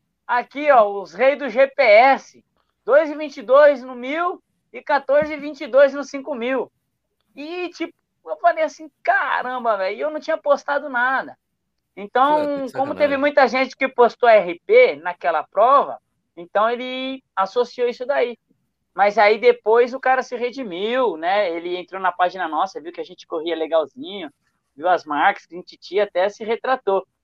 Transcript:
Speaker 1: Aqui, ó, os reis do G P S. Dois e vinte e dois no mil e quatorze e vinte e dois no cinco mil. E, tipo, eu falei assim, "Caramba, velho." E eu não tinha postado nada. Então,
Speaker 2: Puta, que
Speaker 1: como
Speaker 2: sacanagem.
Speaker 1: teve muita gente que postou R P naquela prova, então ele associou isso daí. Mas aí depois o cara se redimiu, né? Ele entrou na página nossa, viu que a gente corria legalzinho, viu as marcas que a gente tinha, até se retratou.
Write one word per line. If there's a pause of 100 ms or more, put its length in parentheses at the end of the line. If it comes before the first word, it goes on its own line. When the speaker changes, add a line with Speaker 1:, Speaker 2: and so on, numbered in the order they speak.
(280)
Speaker 1:
Aqui,
ó,
os
reis
do
G
P
S. (400)
Dois
e
vinte
e
dois
no
mil (300)
e
quatorze
e
vinte
e
dois
no
cinco
mil. (640)
E,
tipo, (320)
eu
falei
assim, (120)
"Caramba,
velho."
E
eu
não
tinha
postado
nada. (580)
Então,
Speaker 2:
Puta,
que
Speaker 1:
como
Speaker 2:
sacanagem.
Speaker 1:
teve
muita
gente
que
postou
R
P
naquela
prova, (360)
então
ele (120)
associou
isso
daí. (560)
Mas
aí
depois
o
cara
se
redimiu,
né?
Ele
entrou
na
página
nossa,
viu
que
a
gente
corria
legalzinho, (460)
viu
as
marcas
que
a
gente
tinha,
até
se
retratou. (180)